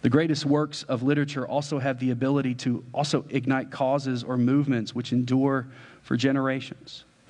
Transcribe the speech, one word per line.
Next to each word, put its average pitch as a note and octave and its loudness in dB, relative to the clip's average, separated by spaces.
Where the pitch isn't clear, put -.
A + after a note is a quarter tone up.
The C#3+ 4
greatest D3 2
works D3 0
of B2 -4
literature C#3+ 0
also C#3+ -2
have B2+ -2
the B2+ 0
ability C3 0
to B2 -2
also C#3+ 0
ignite C3 -2
causes C3 0
or B2+ -2
movements B2+ 2
which A#2+ -6
endure B2+ 2
for - -2
generations. C3+ -2